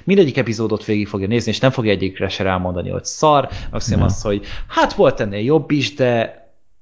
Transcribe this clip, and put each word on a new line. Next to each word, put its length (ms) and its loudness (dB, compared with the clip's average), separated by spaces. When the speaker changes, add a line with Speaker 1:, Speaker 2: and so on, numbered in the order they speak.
Speaker 1:
mindegyik 340 2
epizódot 480 -2
végig 220 0
fogja 200 -4
nézni, 240 0
és 80 -4
nem 120 4
fogja 200 0
egyikre 380 -2
se 140 -4
rámondani, 460 -2
hogy 160 -6
szar, 420 2
azt 140 -4
hiszem 140 0
Speaker 2:
Nem. 80 4
Speaker 1:
az, 140 0
hogy 240 -2
hát 260 0
volt 260 4
ennél 240 -4
jobb 280 2
is, 220 0
de 480 0